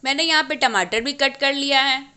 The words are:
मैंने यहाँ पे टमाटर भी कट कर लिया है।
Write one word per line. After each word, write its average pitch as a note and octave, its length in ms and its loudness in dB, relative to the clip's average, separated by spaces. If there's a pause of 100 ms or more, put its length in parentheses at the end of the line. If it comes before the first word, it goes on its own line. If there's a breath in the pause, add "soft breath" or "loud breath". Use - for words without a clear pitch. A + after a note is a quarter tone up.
मैंने C#4 200 -2
यहाँ D#4+ 200 2
पे D4 140 -4
टमाटर A3 440 0
भी C4+ 120 -4
कट C4+ 240 0
कर C#4 160 0
लिया C#4 280 2
है। C#4 240 0 (120)